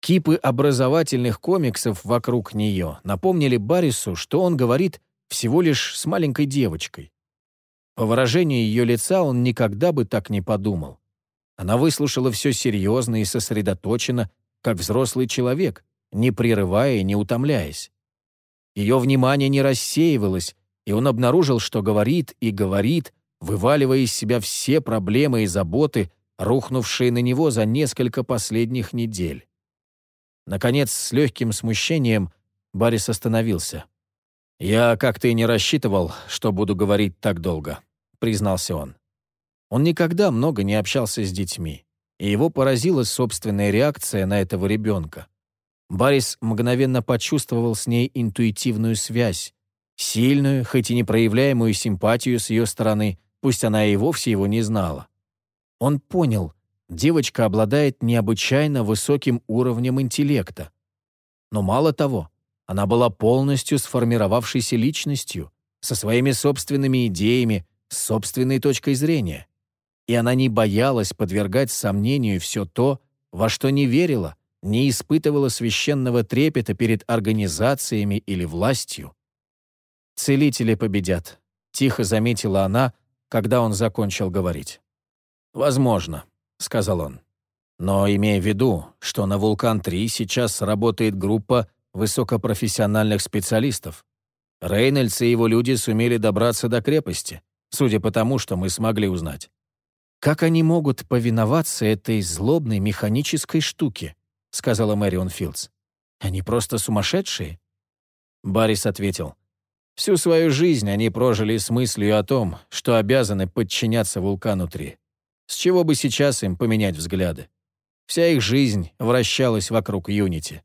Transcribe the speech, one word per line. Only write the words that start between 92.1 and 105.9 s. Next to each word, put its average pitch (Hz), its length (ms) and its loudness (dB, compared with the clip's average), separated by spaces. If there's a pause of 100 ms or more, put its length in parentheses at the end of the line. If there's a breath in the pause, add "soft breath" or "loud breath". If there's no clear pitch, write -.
специалистов. 110 800 -2 (560)
Рейнольдс 117 640 0
и 120 80 4
его 117 160 4
люди 120 280 2
сумели 117 440 0
добраться 110 500 0
до 113 140 0
крепости, 135 600 -4 (280)
судя 113 280 2
по 110 120 -2
тому, 113 280 0
что - 180 -6
мы 92 120 -2
смогли 110 400 0
узнать". 82 420 -6 (680)
"Как 151 220 2
они 165 200 4
могут 160 460 0
повиноваться 117 800 0
этой 110 340 0
злобной 107 580 0
механической 113 800 -2
штуке?" — 101 560 -6 (340)
сказала 107 460 0
Мэрион 92 320 0
Филдс. - 400 -8 (500)